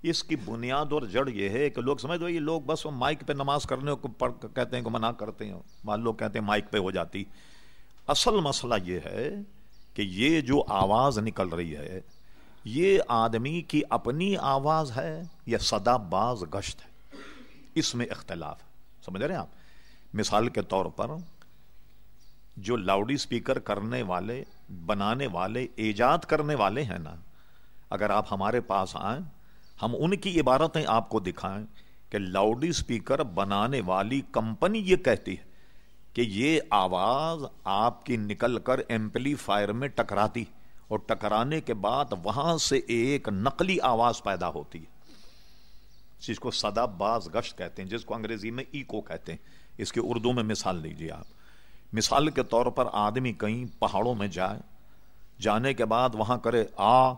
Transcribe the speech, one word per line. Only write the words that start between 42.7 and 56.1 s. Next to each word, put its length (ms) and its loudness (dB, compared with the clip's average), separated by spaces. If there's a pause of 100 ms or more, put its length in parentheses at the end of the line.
ایک 420 2
نقلی 520 2
آواز 420 4
پیدا 260 0
ہوتی 300 -8
ہے، 360 -16 (1120)
جس 120 -4
کو 100 -4
صدا 340 2
باز 500 2
گشت 240 -2
کہتے 240 -8
ہیں، 80 -8
جس 140 -6
کو 100 -6
انگریزی 360 -6
میں 200 -6
ایکو 300 -6
کہتے 320 -8
ہیں۔ 60 -10 (400)
اس 140 -4
کے 120 0
اردو 280 2
میں 100 2
مثال 340 0
لیجیے 360 -8
آپ۔ 120 -12 (680)
مثال 360 4
کے 140 0
طور 240 4
پر 260 2
آدمی 400 2
کہیں 480 -4
پہاڑوں 340 2
میں 140 0
جائے، 320 -2 (800)
جانے 340 4
کے 100 2
بعد 280 4